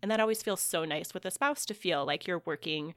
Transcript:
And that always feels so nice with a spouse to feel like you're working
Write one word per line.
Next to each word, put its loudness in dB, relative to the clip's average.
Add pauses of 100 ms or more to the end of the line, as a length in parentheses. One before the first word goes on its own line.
And 0
that 4
always 4
feels 0
so 2
nice -2
with -6
a -2
spouse 0
to -6
feel 2
like -2
you're -2
working -2